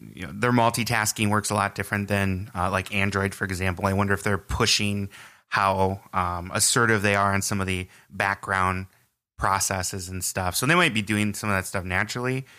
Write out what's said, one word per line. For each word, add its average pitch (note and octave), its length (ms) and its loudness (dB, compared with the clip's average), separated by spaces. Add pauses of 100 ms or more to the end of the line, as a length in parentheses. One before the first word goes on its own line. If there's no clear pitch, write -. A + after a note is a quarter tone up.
(140)
you F2+ 120 -12
know, C#2 60 -12
their A2+ 200 0
multitasking A2+ 760 2
works G2+ 220 2
a G#2 40 0
lot G2+ 200 0
different G2+ 340 -2
than, G2 460 0
uh, F#2 160 -2
like, F#2+ 240 -2
Android, G2 400 0
for - 100 -6
example. F#2 420 -2
I G2 60 2
wonder G2+ 220 2
if F#2+ 80 -2
they're G2+ 160 0
pushing G2+ 720 -2 (380)
how, G2 520 2 (140)
um, F2+ 400 -4
assertive A2 480 4
they G2+ 120 4
are G2+ 200 4
on G2 80 2
some G2+ 180 -2
of F#2 60 -2
the F#2 200 -4 (220)
background F#2+ 800 0 (520)
processes F#2+ 680 -2
and F#2 160 -6
stuff. F2+ 320 -4
So - 80 -2
they D3+ 100 4
might E3+ 200 4
be A2 80 0
doing G#2 320 0
some G#2+ 160 -6
of G2 60 2
that F#2 100 -2
stuff F#2 180 -6
naturally. B2 640 -4 (120)